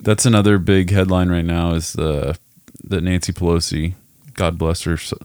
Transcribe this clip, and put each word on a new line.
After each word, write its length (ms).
That's 240
another 320
big 320
headline 380
right 160
now 300
is, 220
uh, 380
that 180
Nancy 300
Pelosi, 640
God 240
bless 240
her, 120
s-, 200